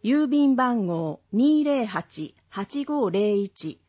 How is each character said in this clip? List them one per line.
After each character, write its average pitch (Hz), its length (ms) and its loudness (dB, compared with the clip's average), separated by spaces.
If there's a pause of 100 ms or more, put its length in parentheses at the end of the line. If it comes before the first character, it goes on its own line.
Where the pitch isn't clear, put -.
郵 285 240 2
便 277 280 4
番 240 320 0
号 165 340 -4 (100)
二 294 320 4
零 277 220 0
八 170 500 -10 (140)
八 277 360 -8
五 285 240 -2
零 202 320 0
一。 175 480 -10